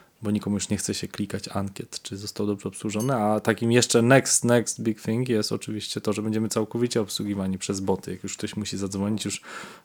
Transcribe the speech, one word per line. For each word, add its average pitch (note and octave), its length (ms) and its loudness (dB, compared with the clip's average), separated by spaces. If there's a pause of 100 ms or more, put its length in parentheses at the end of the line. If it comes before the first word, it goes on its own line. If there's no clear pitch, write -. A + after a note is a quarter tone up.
(220)
bo G#2 100 -2
nikomu G#2 240 0
już G2 140 -4
nie G#2 80 0
chce - 160 -4
się - 140 -4
klikać - 460 -6
ankiet, - 500 -6
czy G2 140 -10
został G#2 300 -4
dobrze G#2 220 -2
obsłużony, A2 460 -2
a G#2+ 240 2
takim A2+ 320 2
jeszcze A#2+ 300 6
next, B2 440 6
next A#2+ 360 4
big A2 200 -2
thing A#2+ 280 0
jest G#2+ 220 2
oczywiście G#2+ 500 -6
to, G#2+ 120 0
że G#2+ 80 -2
będziemy A2 280 0
całkowicie A#2 520 0
obsługiwani G2 560 -2
przez G2 220 -4
boty. F#2+ 320 0
Jak F#2 120 -10
już G2+ 140 -8
ktoś - 180 -6
musi G2+ 220 -4
zadzwonić, G2 480 -2
już - 160 -6 (440)